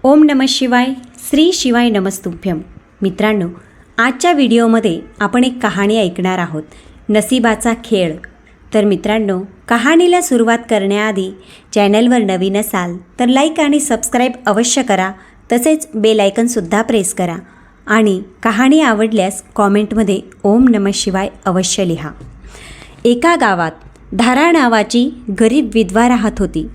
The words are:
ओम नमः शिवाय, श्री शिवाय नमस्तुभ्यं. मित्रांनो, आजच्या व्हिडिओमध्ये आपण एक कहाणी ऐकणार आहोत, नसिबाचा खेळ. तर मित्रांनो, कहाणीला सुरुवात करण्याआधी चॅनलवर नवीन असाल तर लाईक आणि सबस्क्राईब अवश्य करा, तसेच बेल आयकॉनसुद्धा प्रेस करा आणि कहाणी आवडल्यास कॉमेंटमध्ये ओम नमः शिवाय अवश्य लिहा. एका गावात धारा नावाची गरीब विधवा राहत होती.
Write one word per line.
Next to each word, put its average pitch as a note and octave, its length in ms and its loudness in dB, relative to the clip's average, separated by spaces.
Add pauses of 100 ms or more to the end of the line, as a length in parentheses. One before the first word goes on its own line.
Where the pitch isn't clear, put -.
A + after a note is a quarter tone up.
ओम D4 200 6
नमः C#4 240 4
शिवाय, B3 400 0 (420)
श्री D#4+ 240 2
शिवाय A#3+ 360 0
नमस्तुभ्यं. F#3+ 680 -4 (440)
मित्रांनो, G3 460 -2 (500)
आजच्या B3+ 360 0
व्हिडिओमध्ये A3+ 680 2 (200)
आपण G#3+ 240 0
एक B3 180 -2
कहाणी G#3 360 0
ऐकणार F#3 400 -2
आहोत, D#3+ 260 -6 (460)
नसिबाचा A3 640 0 (120)
खेळ. F3+ 300 -2 (580)
तर G#3+ 100 2
मित्रांनो, G3+ 580 -2 (260)
कहाणीला D#4+ 540 2
सुरुवात A#3 360 0 (120)
करण्याआधी G3 640 -2 (420)
चॅनलवर G#3+ 440 4
नवीन F#3+ 400 0
असाल F#3 400 -4 (220)
तर B3 80 2
लाईक D4 320 0
आणि D4 200 2
सबस्क्राईब B3 520 -2 (140)
अवश्य A#3 380 0
करा, F#3+ 280 -2 (400)
तसेच D4+ 440 0
बेल A3 240 2
आयकॉनसुद्धा G3+ 600 0
प्रेस A3 320 -2
करा F3 220 -4 (520)
आणि G#3 340 2 (220)
कहाणी B3+ 380 2
आवडल्यास A3 640 0 (120)
कॉमेंटमध्ये G#3 640 0 (240)
ओम A3 260 4
नमः G3+ 240 2
शिवाय F#3+ 360 -4 (160)
अवश्य F#3 400 -2
लिहा. D#3 240 -6 (960)
एका A#3+ 300 2
गावात F3+ 360 0 (420)
धारा B3+ 380 2
नावाची A#3+ 580 0 (320)
गरीब A#3 320 2
विधवा A3 340 2
राहत A3+ 320 0
होती. E3+ 360 -4